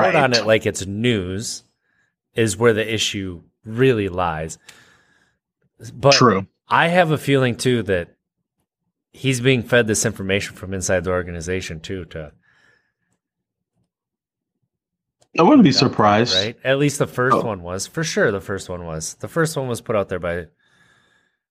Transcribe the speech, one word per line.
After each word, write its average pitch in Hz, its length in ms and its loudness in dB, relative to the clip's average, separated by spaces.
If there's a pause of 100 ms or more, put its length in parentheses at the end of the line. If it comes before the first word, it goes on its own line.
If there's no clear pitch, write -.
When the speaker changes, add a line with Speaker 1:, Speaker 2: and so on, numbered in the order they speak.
Speaker 1:
Right. 185 100 0
Speaker 2:
on 135 160 2
it 110 140 0
like 110 200 2
it's 98 180 -4
news 101 800 -4 (720)
is 110 220 0
where 117 160 4
the 107 200 -2
issue 95 500 -6 (220)
really 110 440 2
lies. 82 500 -4 (1400)
But 127 180 4
Speaker 1:
True. 101 340 4 (220)
Speaker 2:
I 143 200 2
have 175 220 2
a 147 80 0
feeling, 131 380 0
too, 123 280 0
that 90 300 -4 (1000)
he's 131 280 -4
being 123 240 2
fed 120 240 2
this 107 160 0
information 101 500 -4
from 95 200 -12
inside 92 300 -2
the 92 60 -4
organization, 87 720 -6
too, 92 260 -10
to 78 260 -16 (3000)
Speaker 1:
I 160 40 6
wouldn't 247 220 8
be 147 60 8
Speaker 2:
Yeah, - 80 2
Speaker 1:
surprised. 117 580 4
Speaker 2:
right? 110 260 -2
At 135 160 0
least 143 200 0
the 131 80 -2
first 127 300 0
Speaker 1:
Oh. - 60 0
Speaker 2:
one 101 200 -6
was. 87 240 -8
For - 180 -8
sure, 160 260 0
the 98 100 -2
first 95 280 -8
one 87 160 -10
was. 80 300 -10
The - 140 -12
first 160 280 -2
one 135 100 -4
was 117 140 -6
put 113 160 -4
out 98 120 -2
there 92 100 -6
by 85 300 -6 (1040)